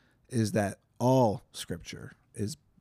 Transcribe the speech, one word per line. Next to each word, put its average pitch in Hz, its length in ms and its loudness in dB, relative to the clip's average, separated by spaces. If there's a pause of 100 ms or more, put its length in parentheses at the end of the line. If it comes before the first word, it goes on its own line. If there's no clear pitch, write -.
(280)
is 110 240 0
that 101 280 -2 (200)
all 123 540 4
Scripture - 600 -12 (220)
is, 110 220 -6 (240)